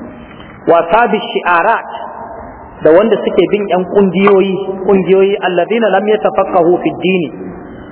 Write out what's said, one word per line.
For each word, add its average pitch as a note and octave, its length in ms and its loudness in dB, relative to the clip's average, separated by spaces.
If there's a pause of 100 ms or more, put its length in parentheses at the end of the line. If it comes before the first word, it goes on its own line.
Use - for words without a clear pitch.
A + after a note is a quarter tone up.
(640)
Wa E3 220 2
sabi A3 320 2
shi'arat G3 720 -2 (880)
da D#3 160 4
wanda G#3 240 4
suke - 280 0
bin G3+ 200 -2
yan F3 180 0
kungiyoyi, G3 720 2 (260)
kungiyoyi G3 560 2
alladhina F#3 540 -2
lam F#3+ 160 0
yatafaqahu F#3+ 720 2
fi D#3+ 160 -4
dini, E3+ 360 -2 (640)